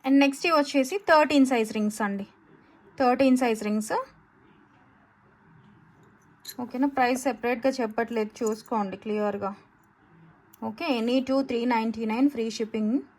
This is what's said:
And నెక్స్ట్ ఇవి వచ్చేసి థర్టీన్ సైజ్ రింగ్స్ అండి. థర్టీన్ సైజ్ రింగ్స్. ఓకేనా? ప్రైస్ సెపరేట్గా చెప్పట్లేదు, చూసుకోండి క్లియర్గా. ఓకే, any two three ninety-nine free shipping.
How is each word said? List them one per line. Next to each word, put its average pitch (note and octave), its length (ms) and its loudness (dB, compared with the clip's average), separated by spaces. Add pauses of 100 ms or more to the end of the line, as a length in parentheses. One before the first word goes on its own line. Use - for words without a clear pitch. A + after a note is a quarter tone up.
And C4+ 180 4
నెక్స్ట్ C#4 240 0
ఇవి E4 120 4
వచ్చేసి C#4+ 360 0 (140)
థర్టీన్ D4+ 420 6
సైజ్ A3 260 0
రింగ్స్ G#3 280 -4
అండి. G3+ 200 -6 (760)
థర్టీన్ B3+ 420 4
సైజ్ A3+ 260 0
రింగ్స్. G#3+ 240 -2 (2750)
ఓకేనా? C4 320 -2
ప్రైస్ B3+ 320 2
సెపరేట్గా B3 520 -2
చెప్పట్లేదు, A3 600 -4
చూసుకోండి G#3+ 640 -4
క్లియర్గా. G#3 480 -4 (1200)
ఓకే, D#4+ 180 -8 (140)
any A#3+ 160 0 (120)
two C4+ 100 2 (120)
three A#3 140 -2 (100)
ninety-nine A3+ 600 0
free A3+ 220 -4
shipping. G#3+ 320 -4 (300)